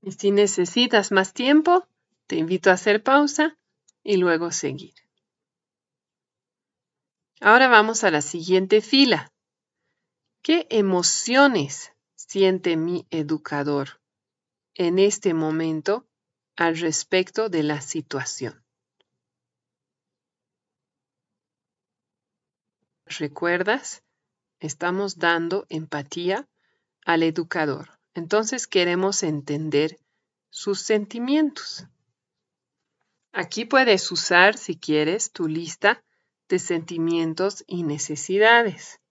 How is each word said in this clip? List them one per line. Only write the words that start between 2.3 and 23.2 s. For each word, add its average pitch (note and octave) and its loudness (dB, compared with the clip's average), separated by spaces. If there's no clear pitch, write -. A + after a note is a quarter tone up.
invito E3+ 2
a F#3 8
hacer G#3 2
pausa D4 2
y G3+ 0
luego E3+ 2
seguir. C3+ -8
Ahora B3 6
vamos A3 4
a F#3+ 4
la D3 2
siguiente F#3 2
fila. A#3+ 2
¿Qué D#4+ 0
emociones G3+ 0
siente F#3 0
mi E3 -4
educador D3 -4
en F3 -2
este G3+ 2
momento D#3+ -4
al E3 0
respecto F#3 -2
de E3 -2
la D3 -4
situación? - -10
¿Recuerdas? F3 -6